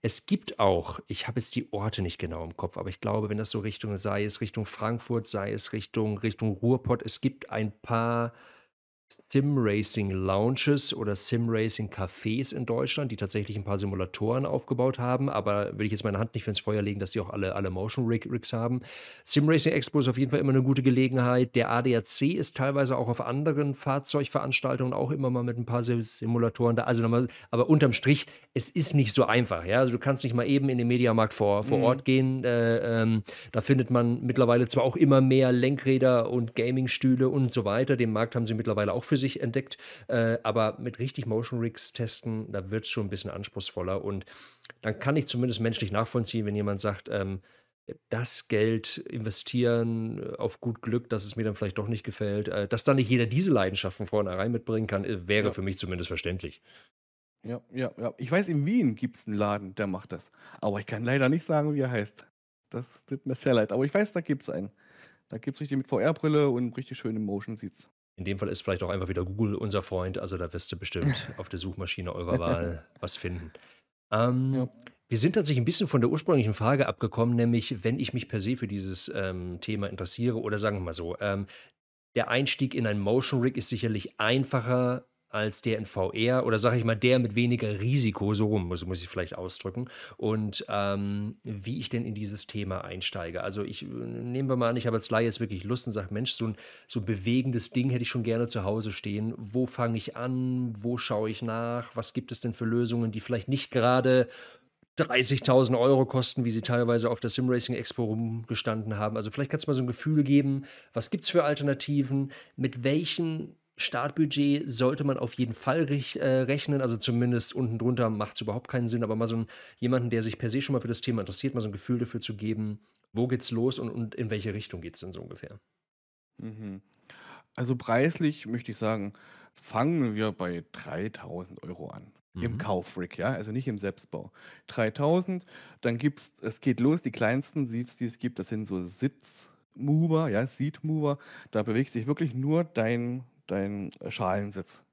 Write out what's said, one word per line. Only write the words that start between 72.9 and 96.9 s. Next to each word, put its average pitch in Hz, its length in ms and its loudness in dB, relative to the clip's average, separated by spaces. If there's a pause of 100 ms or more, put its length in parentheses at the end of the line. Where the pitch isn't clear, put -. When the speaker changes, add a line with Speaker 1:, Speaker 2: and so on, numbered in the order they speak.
Speaker 1:
was - 160 -6
finden. 87 360 -8 (600)
Ähm, 127 440 2
Speaker 2:
Ja. 127 140 0 (380)
Speaker 1:
wir 117 120 0
sind 170 160 2
tatsächlich 147 260 2
ein 113 40 2
bisschen 170 220 2
von 127 140 4
der 120 80 4
ursprünglichen 139 460 2
Frage 131 320 4
abgekommen, 117 480 0
nämlich 117 480 2
wenn 123 160 0
ich 127 160 -4
mich 117 120 -4
per 110 120 -4
se 117 180 -2
für 113 100 -6
dieses, 95 460 -4
ähm, 90 480 -6
Thema 101 260 -4
interessiere 110 540 -2
oder 104 160 -2
sagen 104 200 0
wir 95 60 -4
mal 85 100 -6
so, 85 260 -6
ähm, 98 260 -2 (720)
der 120 140 0
Einstieg 131 440 0
in 120 140 0
ein 104 120 0
Motion 120 420 2
Rig 127 140 0
ist - 140 -4
sicherlich 110 500 -4
einfacher, 123 840 2 (240)
als 107 320 -2
der 110 160 0
in 107 80 -6
V 92 260 -2
R 120 340 2
oder, 110 140 2
sag 117 180 4
ich 113 60 0
mal, 113 120 2
der 127 240 4
mit 107 160 0
weniger 113 440 0
Risiko, 110 540 2
so 104 140 2
rum 101 200 2
muss, 87 180 -6
muss 90 160 -4
ich 87 80 -10
vielleicht - 280 -6
ausdrücken, 95 520 -8 (280)
und, 107 520 -2
ähm, 101 720 -2
wie 110 360 -6
ich 107 100 -8
denn 123 160 -2
in 113 80 -6
dieses 104 340 -8
Thema 95 360 -6
einsteige. 90 600 -6
Also 98 200 -4
ich, - 200 -8
äh, - 40 -12
nehmen 120 640 -4
wir 131 60 4
mal 120 140 4
an, 123 80 0
ich 120 100 0
habe 113 100 2
als - 120 0
Laie 117 160 4
jetzt 113 140 -2
wirklich 101 240 -4
Lust 120 240 -2
und 110 60 -6
sag: 98 180 -6
„Mensch, 113 220 -2
so 113 140 -2
ein, 107 80 -4 (320)
so 117 140 -4